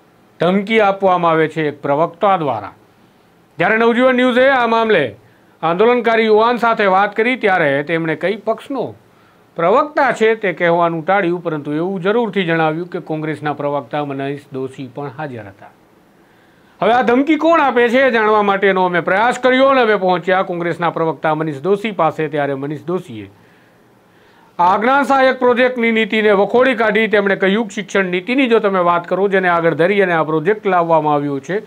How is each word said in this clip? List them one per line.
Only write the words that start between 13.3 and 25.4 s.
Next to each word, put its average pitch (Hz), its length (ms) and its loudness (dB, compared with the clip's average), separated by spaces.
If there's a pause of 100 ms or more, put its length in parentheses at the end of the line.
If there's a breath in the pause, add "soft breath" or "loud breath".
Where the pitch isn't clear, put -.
પ્રવક્તા 143 520 -6
મનીષ 139 360 -8 (120)
દોશી 131 340 -10
પણ 143 300 -12
હાજર 139 220 -12
હતા. 101 300 -20 (1080 soft breath)
હવે 208 140 2
આ 247 80 2
ધમકી 262 340 2
કોણ 320 260 2
આપે 240 280 2
છે 247 100 2
એ 262 120 2
જાણવા 214 320 2
માટેનો 196 420 2
અમે 175 160 0
પ્રયાસ 208 380 0
કર્યો 262 280 4
અને 269 140 4
અમે 214 140 2
પહોંચ્યા 185 480 0
કોંગ્રેસના 170 460 -4
પ્રવક્તા 160 460 -2
મનીષ 151 240 -6
દોશી 202 320 -2
પાસે. 160 360 -2
ત્યારે 143 280 -4
મનીષ 139 300 -10
દોશીએ 135 440 -8 (1300 soft breath)
આ 190 180 2
જ્ઞાન 262 260 2
સહાયક 262 360 2
પ્રોજેક્ટની 247 520 2